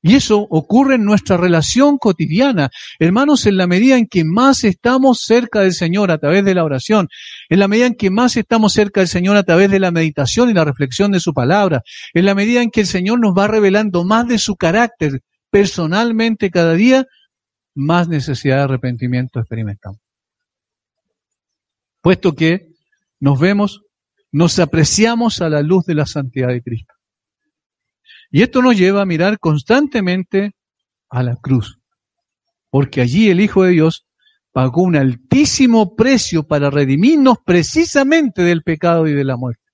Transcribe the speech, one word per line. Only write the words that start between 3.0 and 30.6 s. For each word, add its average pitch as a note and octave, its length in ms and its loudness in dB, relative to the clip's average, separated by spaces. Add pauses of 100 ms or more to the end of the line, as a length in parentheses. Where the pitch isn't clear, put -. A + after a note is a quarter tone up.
en G3 100 2
la F3+ 100 0
medida A3+ 300 2
en A#3 100 2
que F3 160 -2
más A3+ 400 2
estamos B3 600 0
cerca A#3 380 0
del F#3+ 120 2
Señor F3+ 380 -2
a D#3 80 0
través F3 260 0
de F#3+ 100 0
la F3 80 0
oración, D#3 460 -2 (400)
en F#3 100 2
la G3 100 2
medida A3+ 180 2
en A#3+ 80 -2
que G3+ 160 -2
más A#3+ 260 0
estamos A3 380 0
cerca G#3 260 0
del F3+ 80 0
Señor F#3+ 300 0
a F#3+ 60 0
través F#3 260 2
de G3 100 2
la F3+ 120 -2
meditación D#3+ 580 -2
y - 20 -2
la E3 140 2
reflexión C#3+ 440 -2
de F#3 100 0
su E3 120 -4
palabra, D3+ 480 0 (320)
en F3 140 2
la G3 80 2
medida A3 260 0
en A#3+ 100 -2
que A3 120 -2
el F#3+ 40 -2
Señor F#3+ 320 -2
nos G#3+ 140 2
va G3 160 0
revelando G3+ 560 0
más A3+ 240 0
de A#3+ 80 0
su G#3 200 -4
carácter E3+ 680 -2 (260)
personalmente G#3 1040 -2
cada E3 240 2
día, C4 320 2 (680)
más E3 320 0
necesidad C#3 500 -2
de C#3 80 0
arrepentimiento B2 760 -4
experimentamos. G#2 600 -10 (2000)
Puesto F3 320 0
que D#3+ 400 -2 (460)
nos C#3 200 2
vemos, G3+ 400 0 (500)
nos E3 280 0
apreciamos G#3 840 0
a E3+ 80 -2
la D3 140 -2
luz E3+ 240 0
de E3+ 80 -4
la D3+ 100 -2
santidad C3 440 -6
de B2 120 -4
Cristo. A#2 320 -12 (1400)
Y D#3+ 120 2
esto B3+ 200 0
nos B3 140 4
lleva G3 260 2
a G3 40 -2
mirar F3+ 320 -2
constantemente F#3+ 1160 -2 (540)